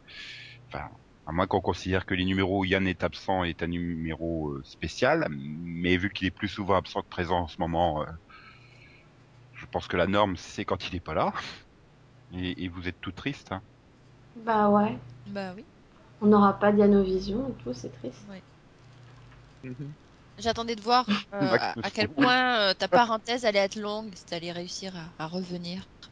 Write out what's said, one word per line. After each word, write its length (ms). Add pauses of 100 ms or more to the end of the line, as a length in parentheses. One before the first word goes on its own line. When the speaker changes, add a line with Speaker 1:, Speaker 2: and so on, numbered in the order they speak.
(680)
Speaker 1:
Enfin, 220 (380)
à 40
moins 140
qu'on 160
considère 460
que 80
les 100
numéros 360
où 40
Yann 220
est 160
absent 400
est 180
un 60
numéro, 840
euh, 140
spécial, 640
mais 680
vu 120
qu'il 160
est 60
plus 160
souvent 280
absent 280
que 60
présent 320
en 60
ce 120
moment, 420
euh, 40 (1500)
je 140
pense 200
que 80
la 120
norme, 300
c'est 280
quand 240
il 60
est 60
pas 120
là. 200 (1000)
Et, 300
et 40
vous 200
êtes 120
tout 120
triste, 400
hein. 100 (760)
Speaker 2:
Bah 320
ouais. 280 (300)
Speaker 3:
Bah 280
oui. 80 (580)
Speaker 2:
On 60
n'aura 300
pas 140
Dianovision 800
et 140
tout, 100
c'est 260
triste. 300
Speaker 3:
Ouais. 120 (1200)
Speaker 4:
Mhm. 280 (480)
Speaker 3:
J'attendais 360
de 60
voir, 260 (260)
euh, 80
Speaker 1:
Max 220
Speaker 3:
à, 100
Speaker 1:
se 120
Speaker 3:
à 60
quel 160
Speaker 1:
fout. 80
Speaker 3:
point, 440
euh, 140
ta 140
pareille 200
parenthèse 380
allait 140
être 160
longue, 400
si 100
t'allais 260
réussir 440
à, 300
à 20
revenir 560 (280)